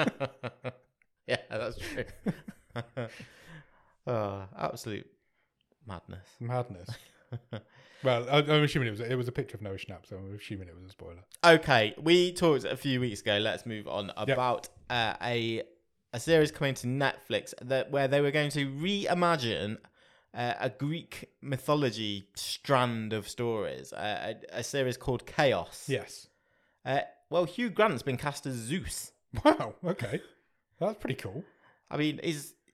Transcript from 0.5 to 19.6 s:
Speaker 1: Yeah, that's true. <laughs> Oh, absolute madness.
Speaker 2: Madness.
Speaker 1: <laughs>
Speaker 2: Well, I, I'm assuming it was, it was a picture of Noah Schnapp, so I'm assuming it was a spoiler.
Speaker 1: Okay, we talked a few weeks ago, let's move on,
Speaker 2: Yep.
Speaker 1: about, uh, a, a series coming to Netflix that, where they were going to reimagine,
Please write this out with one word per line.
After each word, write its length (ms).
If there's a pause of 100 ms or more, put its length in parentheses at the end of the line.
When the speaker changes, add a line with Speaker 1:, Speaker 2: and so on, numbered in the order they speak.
Speaker 1:
Yeah, 100 (120)
that's 300
true. 240 (720)
<laughs> 320 (1000)
Oh, 360 (140)
absolute 500 (800)
madness. 400 (120)
Speaker 2:
Madness. 500 (600)
Speaker 1:
<laughs> 100 (420)
Speaker 2:
Well, 260
I, 80
I'm 260
assuming 260
it 20
was, 80
it 160
was 120
a 40
picture 260
of 60
Noah 140
Schnapp, 300
so 100
I'm 180
assuming 320
it 80
was 100
a 60
spoiler. 320 (200)
Speaker 1:
Okay, 560
we 340
talked 300
a 140
few 240
weeks 200
ago, 180
let's 260
move 220
on, 280
Speaker 2:
Yep. 140
Speaker 1:
about, 400 (220)
uh, 320
a, 400 (500)
a 60
series 320
coming 240
to 120
Netflix 760
that, 260
where 180
they 140
were 80
going 220
to 180
reimagine, 1080 (580)